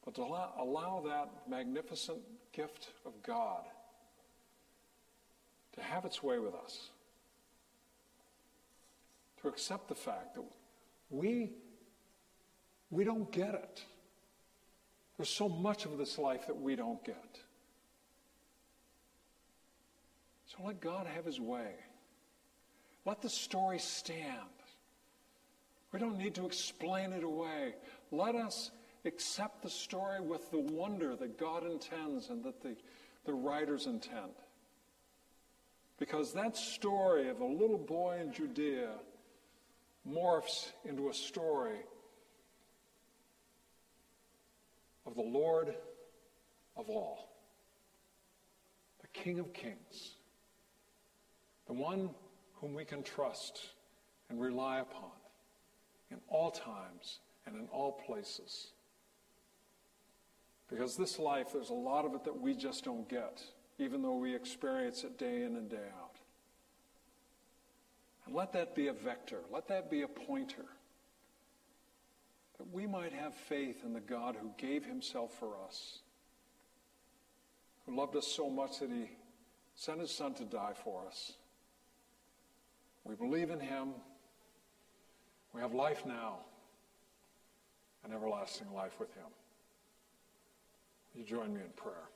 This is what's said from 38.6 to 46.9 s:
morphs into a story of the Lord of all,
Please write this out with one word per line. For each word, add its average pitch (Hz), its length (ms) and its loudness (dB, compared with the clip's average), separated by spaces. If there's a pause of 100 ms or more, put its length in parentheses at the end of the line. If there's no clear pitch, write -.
morphs 165 680 6 (120)
into 139 260 2
a - 40 0
story 135 680 2 (3250)
of 120 100 -8
the 117 60 0
Lord 151 520 6 (1040)
of 220 140 -6
all, - 400 -2 (1700)